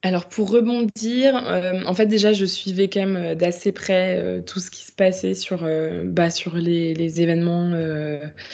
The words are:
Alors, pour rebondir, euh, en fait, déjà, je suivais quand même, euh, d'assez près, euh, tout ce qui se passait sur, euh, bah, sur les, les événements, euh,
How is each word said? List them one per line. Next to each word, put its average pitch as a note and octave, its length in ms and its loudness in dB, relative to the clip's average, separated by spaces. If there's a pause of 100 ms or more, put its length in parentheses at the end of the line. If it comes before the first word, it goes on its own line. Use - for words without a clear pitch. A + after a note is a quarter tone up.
Alors, F3+ 200 0
pour G#3 260 -2
rebondir, A#3+ 960 2
euh, F#3 380 -2
en F#3 80 -2
fait, G#3+ 140 4
déjà, G#3+ 260 4
je G3 100 2
suivais F#3+ 460 -2
quand G3+ 100 -2
même, F#3+ 160 0
euh, E3+ 200 -2
d'assez F3 360 0
près, F#3 460 0
euh, F3+ 240 -2
tout F3+ 180 -8
ce F3+ 100 -12
qui - 140 -20
se - 80 -20
passait F#3+ 420 2
sur, F#3 300 -6
euh, D#3+ 400 -2
bah, E3+ 260 2
sur E3+ 280 -6
les, E3+ 360 0
les E3 280 -2
événements, E3+ 500 2
euh, D3+ 480 -2 (340)